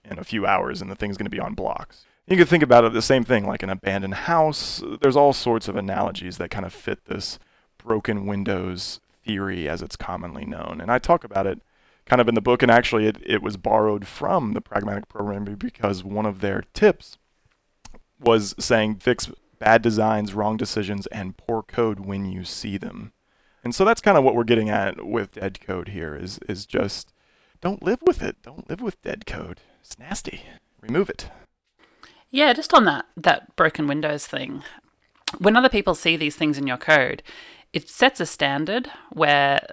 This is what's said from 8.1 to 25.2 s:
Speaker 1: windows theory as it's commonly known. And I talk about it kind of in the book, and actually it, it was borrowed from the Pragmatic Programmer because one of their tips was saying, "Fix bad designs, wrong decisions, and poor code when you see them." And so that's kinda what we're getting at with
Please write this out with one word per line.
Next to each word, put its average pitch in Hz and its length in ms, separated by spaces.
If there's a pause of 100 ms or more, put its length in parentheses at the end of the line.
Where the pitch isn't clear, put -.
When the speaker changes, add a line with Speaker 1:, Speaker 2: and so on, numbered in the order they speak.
Speaker 1:
windows 95 760 (240)
theory 95 460
as 87 100
it's - 160
commonly 87 480
known. 78 380
And 101 100
I 123 60
talk - 260
about 98 220
it 95 160 (420)
kind 127 160
of 113 80
in 113 60
the 107 80
book, 120 200
and 123 80
actually 117 360
it, 107 180
it 104 180
was 101 140
borrowed 107 500
from 156 460
the - 80
Pragmatic 107 480
Programmer 104 480
because 101 480
one 104 220
of 101 140
their 101 240 (100)
tips - 420 (1040)
was 110 380
saying, 110 380
"Fix - 340 (280)
bad 113 220
designs, 107 540
wrong 107 240
decisions, 101 480
and 95 320
poor 113 240
code 110 380
when 98 260
you 92 180
see 98 320
them." 95 360 (520)
And 120 100
so 190 100
that's 226 160
kinda 185 200
what 131 140
we're 117 100
getting 110 260
at 101 340
with 107 280